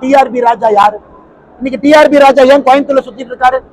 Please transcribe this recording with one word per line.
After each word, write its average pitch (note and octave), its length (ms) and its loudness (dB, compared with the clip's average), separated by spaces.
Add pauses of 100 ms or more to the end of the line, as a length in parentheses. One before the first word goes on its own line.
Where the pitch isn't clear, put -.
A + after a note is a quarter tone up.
டி C4 80 -8 (100)
ஆர் C4 160 0
பி B3 120 -6
ராஜா A#3 220 -2 (100)
யாரு? G#3 200 0 (600)
இன்னைக்கு B3 260 -10
டி C#4+ 140 0
ஆர் D4+ 140 4
பி C#4+ 120 2
ராஜா C4+ 180 2 (100)
ஏன் C#4 140 2
கோயம்புத்தூர்ல C4+ 400 0
சுத்திட்டு A#3+ 280 -18
இருக்காரு? B3+ 260 -2 (120)